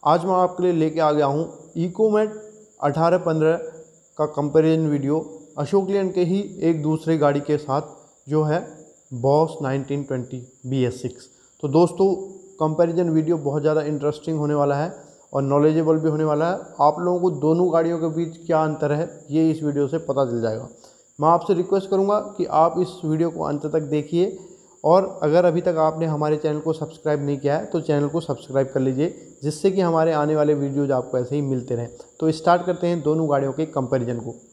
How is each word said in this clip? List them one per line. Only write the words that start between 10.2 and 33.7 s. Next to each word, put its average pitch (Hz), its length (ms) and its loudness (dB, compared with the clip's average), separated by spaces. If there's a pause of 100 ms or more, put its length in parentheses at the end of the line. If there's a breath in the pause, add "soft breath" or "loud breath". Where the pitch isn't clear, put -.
बी 127 180 0
एस 120 180 -2
सिक्स। - 240 -10 (360 soft breath)
तो 151 60 -2
दोस्तों, 175 460 4 (460)
comparison 165 500 0
video 160 280 2
बहुत 143 240 -2
ज़्यादा 156 200 2
interesting 151 560 -4
होने 147 160 0
वाला 143 220 2
है 156 160 -4 (400 loud breath)
और 139 100 -2
knowledgeable 156 540 4
भी 156 140 0
होने 156 140 0
वाला 156 260 0
है। 190 100 -4 (200)
आप 151 200 4
लोगों 175 200 0
को 180 100 2 (100)
दोनों 165 320 2
गाड़ियों 165 260 2
के 160 180 -2
बीच 165 200 -4 (100)
क्या 160 180 2
अंतर 151 280 -2
है, 156 160 -2 (220)
ये 160 200 2
इस 160 120 -4
video 143 260 0
से 160 100 -4
पता 139 260 0
चल 117 180 -2
जाएगा। 113 260 -4 (500 soft breath)
मैं 151 100 2
आपसे 175 260 2
request 190 360 -2
करूँगा 196 300 0 (160)
कि 180 80 -2
आप 165 340 2
इस 180 160 -2 (100)
video 160 260 0
को 165 140 -6
अंत 147 220 -4
तक 151 240 -2
देखिए 170 480 -2 (460 loud breath)
और 190 380 4
अगर 156 220 4
अभी 170 160 2
तक 175 180 0
आपने 160 280 0
हमारे 151 300 0
चैनल 151 220 -2
को 156 140 -4
सब्सक्राइब 151 520 -4
नहीं 143 140 -2
किया 143 180 0
है, 180 100 -4
तो 170 140 -4
चैनल 147 280 0
को 160 120 -2
सब्सक्राइब 135 480 -2
कर 135 120 -2
लीजिए, 131 280 0 (340 loud breath)
जिससे 151 280 0
कि 190 100 0
हमारे 165 320 4
आने 151 240 2
वाले 151 180 4
वीडियोज़ 139 380 -2
आपको 127 260 -2
ऐसे 123 160 -4
ही 147 80 0
मिलते 127 320 -4
रहें। 117 140 -6 (320 loud breath)
तो 160 100 2
स्टार्ट 170 360 2
करते 175 200 -2
हैं 170 160 -2
दोनों 156 280 0
गाड़ियों 139 220 0
के 156 140 -2
कंपैरिजन 123 520 -2